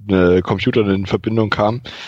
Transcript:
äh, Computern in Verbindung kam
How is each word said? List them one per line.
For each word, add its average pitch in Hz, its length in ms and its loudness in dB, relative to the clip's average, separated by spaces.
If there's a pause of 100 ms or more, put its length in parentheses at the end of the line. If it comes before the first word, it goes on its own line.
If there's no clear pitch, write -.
äh, 92 340 4
Computern 107 480 0
in 95 160 -2
Verbindung 110 440 -2
kam 110 300 -2 (280)